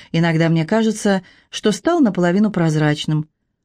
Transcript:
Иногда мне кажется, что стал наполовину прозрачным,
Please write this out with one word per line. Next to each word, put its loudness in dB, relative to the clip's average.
Иногда 0
мне 0
кажется, 0
что -2
стал -2
наполовину 2
прозрачным, -2